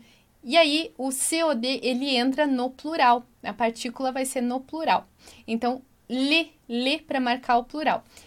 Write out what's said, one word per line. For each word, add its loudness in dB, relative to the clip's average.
E 0
aí, 4
o -4
C -2
O 2
D, -2
ele 0
entra 2
no 0
plural. 2
A -8
partícula -2
vai -2
ser -4
no -2
plural. -2
Então, -2
"les", 0
"les" -2
pra -4
marcar 0
o -4
plural. -2